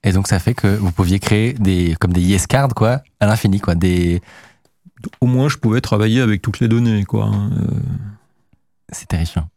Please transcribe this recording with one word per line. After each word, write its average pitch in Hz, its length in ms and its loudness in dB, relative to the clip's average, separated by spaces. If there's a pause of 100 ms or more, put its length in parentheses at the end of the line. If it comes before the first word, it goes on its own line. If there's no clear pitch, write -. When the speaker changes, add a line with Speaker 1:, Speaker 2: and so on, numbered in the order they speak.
Speaker 1:
Et 101 80 2
donc, 95 160 2
ça 95 140 0
fait 123 140 0
que - 120 -2
vous 98 240 2
pouviez 95 300 0
créer 110 320 0
des, 92 480 0
comme 87 120 0
des 90 100 2
yes 95 260 2
cards, 135 260 0
quoi, 120 280 0 (180)
à 104 60 2
l'infini, 104 340 2
quoi, 85 160 0
des 87 440 0 (1000)
Speaker 2:
Au 127 60 2
moins, 127 220 2
je - 100 -4
pouvais 117 220 0
travailler 110 420 2
avec 107 200 0
toutes - 160 -4
les 120 80 0
données, 113 380 2
quoi, 104 220 -2
hein, 101 260 -2
euh. - 280 -2 (1080)
Speaker 1:
C'est - 160 -16
terrifiant. 82 500 -4